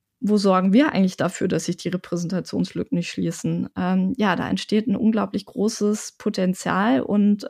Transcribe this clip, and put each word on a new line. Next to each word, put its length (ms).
wo 180
sorgen 360
wir 180
eigentlich 260
dafür, 300
dass 180
sich 120
die 120
Repräsentationslücken 1080
nicht 140
schließen? 640
Ähm, 400
ja, 180
da 140
entsteht 380
ein 80
unglaublich 500
großes 720
Potenzial 840
und, 480